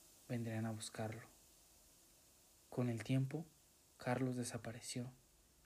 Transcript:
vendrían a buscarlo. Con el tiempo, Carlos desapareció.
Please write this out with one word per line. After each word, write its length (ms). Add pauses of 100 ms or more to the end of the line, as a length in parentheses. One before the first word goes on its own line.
(280)
vendrían 380
a 60
buscarlo. 500 (1500)
Con 200
el 140
tiempo, 420 (520)
Carlos 380
desapareció. 760 (540)